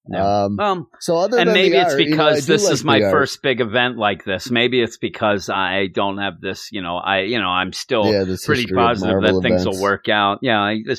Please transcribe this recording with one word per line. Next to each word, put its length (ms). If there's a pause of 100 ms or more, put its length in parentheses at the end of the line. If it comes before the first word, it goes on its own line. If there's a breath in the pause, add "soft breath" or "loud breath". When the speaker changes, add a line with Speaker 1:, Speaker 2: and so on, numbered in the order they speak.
(120)
Speaker 1:
Yeah. 340
Speaker 2:
Um, 120
Speaker 1:
Um, 280 (120)
Speaker 2:
so 200
other 200
Speaker 1:
and 120
Speaker 2:
than 40
Speaker 1:
maybe 220
Speaker 2:
the 60
Speaker 1:
it's 100
Speaker 2:
art, 100
you 140
know, 80
I 80
Speaker 1:
because 140
Speaker 2:
do 80
Speaker 1:
this 100
Speaker 2:
like 80
Speaker 1:
is 120
my 140
Speaker 2:
the 60
art. 80
Speaker 1:
first 300
big 180
event 360
like 280
this. 260
Maybe 320
it's 160
because 500
I 380
don't 320
have 220
this, 320
you 100
know, 140
I, 240
you 180
know, 80
I'm 260
still 400
Speaker 2:
Yeah, 120
this 200
Speaker 1:
pretty 180
Speaker 2:
history 140
of 120
Speaker 1:
positive 320
Speaker 2:
Marvel 200
Speaker 1:
that 80
things 140
Speaker 2:
events. 140
Speaker 1:
will 80
work 240
out. 340
Yeah, 180
I, 240
this 140